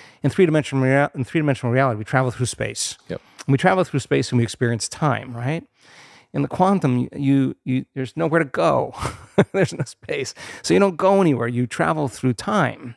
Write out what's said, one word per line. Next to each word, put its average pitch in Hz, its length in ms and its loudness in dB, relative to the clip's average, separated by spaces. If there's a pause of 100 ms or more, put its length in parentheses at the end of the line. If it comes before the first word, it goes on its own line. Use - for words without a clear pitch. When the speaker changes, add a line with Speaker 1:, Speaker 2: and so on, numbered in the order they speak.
(220)
Speaker 1:
in 143 80 2
three-dimensional 151 520 2
rea-, 139 320 4
in 135 100 -4
three-dimensional 143 480 -2
reality, 127 260 0
we 110 60 -8
travel 131 280 0
through 123 140 -4
space. - 500 -6 (120)
Speaker 2:
Yep. - 120 -8 (260)
Speaker 1:
And 135 60 2
we 135 60 4
travel 185 260 2
through 139 160 -4
space 139 320 -2
and 127 60 2
we 117 60 2
experience 117 440 -4
time, 123 480 -4
right? 135 260 -6 (720)
In 143 100 -2
the 139 60 -2
quantum, 151 680 0
you, 135 400 2 (100)
you, 131 300 -2
there's 131 220 -8
nowhere 160 240 2
to 160 40 2
go. 135 500 0 (280)
<laughs> - 300 0
There's 190 200 0
no - 120 -6
space. - 500 -10 (280)
So 165 120 2
you 185 60 6
don't 196 160 2
go 196 260 4
anywhere. 127 260 2
You 123 180 -2
travel 156 420 -2
through 127 260 0
time 131 640 -2